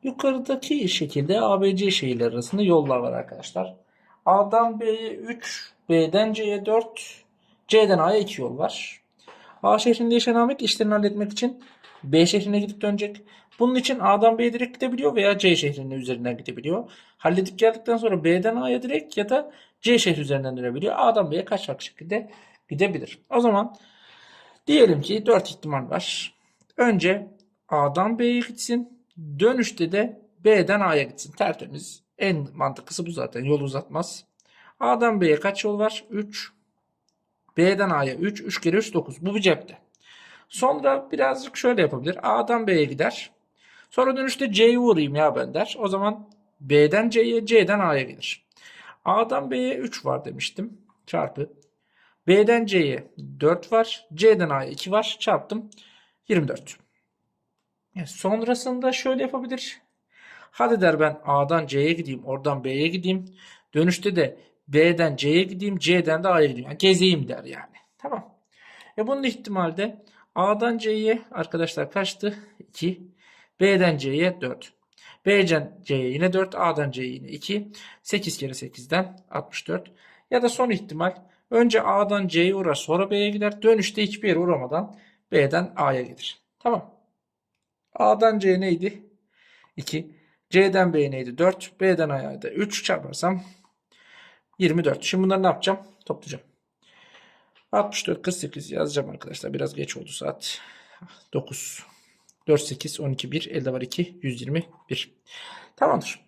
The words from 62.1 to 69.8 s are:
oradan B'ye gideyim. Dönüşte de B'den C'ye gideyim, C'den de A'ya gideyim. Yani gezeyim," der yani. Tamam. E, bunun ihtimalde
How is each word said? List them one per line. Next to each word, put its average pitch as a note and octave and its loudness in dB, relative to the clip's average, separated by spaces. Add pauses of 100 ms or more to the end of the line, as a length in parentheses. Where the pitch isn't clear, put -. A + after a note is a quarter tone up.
oradan C3+ -4
B'ye C3+ -2
gideyim. F#3 -2 (480)
Dönüşte F3 2
de C#3+ 0 (280)
B'den D#3+ 4
C'ye D3+ 2
gideyim, F#3+ -6
C'den D#3+ 2
de F#3+ 0
A'ya E3 4
gideyim. B2+ -6
Yani C#3+ -12
gezeyim," F3+ 4
der - -10
yani. - -18 (240)
Tamam. - -10 (600)
E, G#3+ -4
bunun C#4 -2
ihtimalde G3 -4 (300)